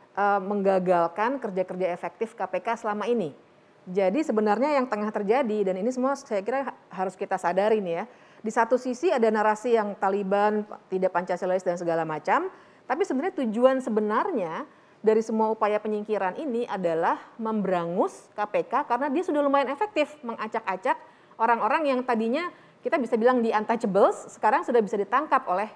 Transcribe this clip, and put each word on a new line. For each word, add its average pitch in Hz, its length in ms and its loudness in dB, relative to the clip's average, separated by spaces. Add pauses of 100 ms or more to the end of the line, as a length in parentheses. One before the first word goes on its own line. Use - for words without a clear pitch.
(140)
eh, 202 300 2
menggagalkan 190 960 0
kerja-kerja 185 540 -4
efektif 208 420 -8
K 196 80 -6
P 180 160 -4
K 226 160 -4
selama 208 320 -4
ini. 202 220 0 (540)
Jadi 196 400 2
sebenarnya 220 520 2
yang 254 120 2
tengah 208 240 -4
terjadi, 208 580 0
dan 185 60 -4
ini 233 160 -2
semua 262 240 -2
saya 214 240 -4
kira 240 280 -4
ha-, - 80 -12 (140)
harus 190 240 -4
kita 190 220 -4
sadari 196 420 2
nih 180 240 -2
ya. - 20 -12 (400)
Di 220 80 -4
satu 240 240 4
sisi 254 320 -2
ada 254 240 4
narasi 214 400 2
yang 208 240 2
Taliban, 202 640 2 (240)
tidak 185 320 0
Pancasilais 185 480 -2
dan 180 160 -2
segala 165 240 0
macam, 190 400 0 (400)
tapi 294 160 -2
sebenarnya 339 400 -2
tujuan 247 400 2
sebenarnya 220 880 -2 (320)
dari 220 240 2
semua 220 240 0
upaya 208 320 0
penyingkiran 208 560 -2
ini 247 320 -4
adalah 185 480 0 (240)
memberangus 196 960 -2
K 208 80 -2
P 170 240 -2
K 285 160 0
karena 254 240 0
dia 339 160 0
sudah 294 160 0
lumayan 277 320 2
efektif 311 480 -2
mengacak-acak 220 720 -4 (480)
orang-orang 233 480 2
yang 254 160 0
tadinya 247 480 -2 (320)
kita 285 160 0
bisa 233 160 0
bilang 247 240 4
di 226 80 0
untouchables, 214 880 2
sekarang 254 240 2
sudah 247 160 0
bisa 208 160 2
ditangkap 262 560 0
oleh 185 160 -2 (100)